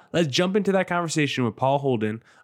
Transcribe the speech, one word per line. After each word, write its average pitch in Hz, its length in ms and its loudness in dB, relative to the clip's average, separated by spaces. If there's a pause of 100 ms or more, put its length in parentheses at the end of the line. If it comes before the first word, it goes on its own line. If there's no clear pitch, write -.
(120)
let's 170 160 2
jump 180 280 0
into 196 160 0
that 185 160 0
conversation 156 580 -2
with 110 100 -2
Paul 135 220 2
Holden 117 460 -2 (200)